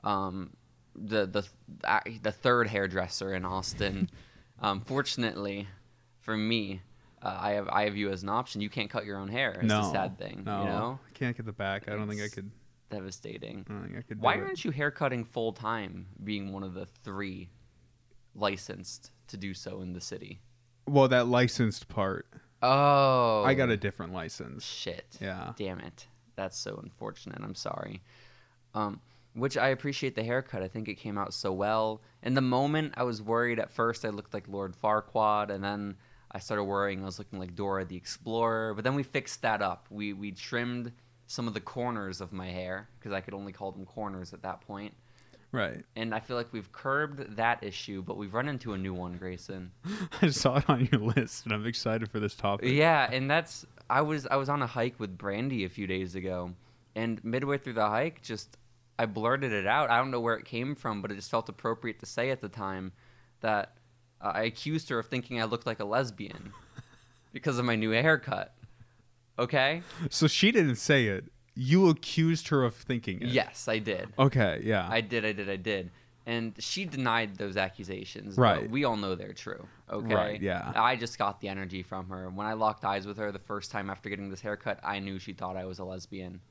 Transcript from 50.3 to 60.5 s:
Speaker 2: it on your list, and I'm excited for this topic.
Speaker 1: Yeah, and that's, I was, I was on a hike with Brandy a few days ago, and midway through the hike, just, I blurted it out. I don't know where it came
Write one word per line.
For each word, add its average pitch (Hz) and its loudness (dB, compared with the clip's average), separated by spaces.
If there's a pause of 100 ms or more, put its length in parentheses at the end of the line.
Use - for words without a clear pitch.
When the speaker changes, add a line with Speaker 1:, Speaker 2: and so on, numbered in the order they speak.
Speaker 2:
it 143 4
on 127 6
your 117 4
list, 113 0
and 110 0
I'm 107 0
excited 113 -2
for 107 -2
this 104 0
topic. 101 0
Speaker 1:
Yeah, 147 6
and 131 0
that's, 165 0 (240)
I 131 6
was, 151 0
I 135 2
was 135 2
on 143 2
a 120 0
hike 123 0
with 92 -4
Brandy 107 0
a 90 -4
few 101 -6
days 92 -2
ago, 90 -4 (420)
and 113 -2
midway 135 0
through 131 -6
the 107 4
hike, 139 0
just, - -10 (420)
I 113 4
blurted 117 0
it 101 2
out. 127 4
I 117 6
don't 131 2
know 123 0
where 117 2
it - -12
came 127 -4